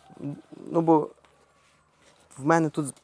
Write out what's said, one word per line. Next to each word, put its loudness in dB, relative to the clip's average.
ну, 0
бо 4
в -6
мене 2
тут -6